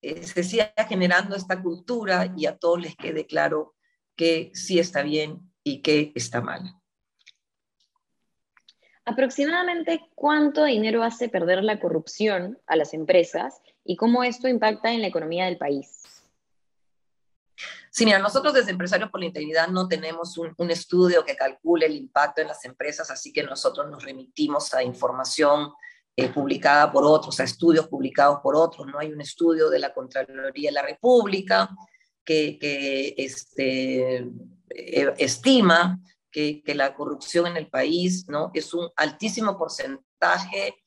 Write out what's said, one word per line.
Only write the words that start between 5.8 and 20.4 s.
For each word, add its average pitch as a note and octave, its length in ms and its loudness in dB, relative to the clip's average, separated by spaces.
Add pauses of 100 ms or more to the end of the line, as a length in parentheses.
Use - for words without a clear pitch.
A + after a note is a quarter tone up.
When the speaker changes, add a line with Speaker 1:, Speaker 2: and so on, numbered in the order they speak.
Speaker 1:
que D3+ 340 2
está A#2+ 260 -6
mal. - 340 -10 (2250)
Speaker 2:
¿Aproximadamente D#4+ 920 0 (140)
cuánto D4 480 2
dinero A3+ 400 2
hace A#3 260 -2
perder F#3 340 2
la G#3+ 160 0
corrupción F#3 880 -2
a D#3+ 100 0
las D3+ 180 0
empresas E3+ 680 0 (220)
y F#3 140 -4
cómo A#3+ 260 2
esto B3 240 -2
impacta A3 460 0
en A3+ 80 -2
la G3+ 60 -2
economía E3+ 380 -2
del F3 120 -4
país? C#3+ 440 -4 (1900)
Speaker 1:
Sí, - 120 0
mira, G#3 160 6
nosotros C4+ 340 0
desde A3+ 180 4
Empresarios F3+ 380 -2
por F#3 100 -10
la F3 80 -6
Integridad D#3+ 420 -2
no F#3 180 0
tenemos E3 500 -6
un, E3 200 -8